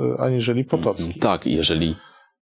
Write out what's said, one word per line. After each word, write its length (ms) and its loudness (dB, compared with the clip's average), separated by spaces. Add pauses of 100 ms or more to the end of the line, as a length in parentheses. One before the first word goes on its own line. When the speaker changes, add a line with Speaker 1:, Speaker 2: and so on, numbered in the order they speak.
(180)
Speaker 1:
e, 40 -10
aniżeli 440 0
Potocki. 400 0
Speaker 2:
Mhm, 160 -8
tak, 260 2
jeżeli, 480 2 (460)